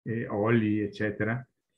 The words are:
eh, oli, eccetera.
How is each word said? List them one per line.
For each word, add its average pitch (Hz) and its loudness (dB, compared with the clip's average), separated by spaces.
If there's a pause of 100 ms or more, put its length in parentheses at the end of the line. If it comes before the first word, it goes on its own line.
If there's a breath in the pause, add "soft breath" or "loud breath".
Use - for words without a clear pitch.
eh, 117 -4
oli, 107 2
eccetera. 107 -2 (320)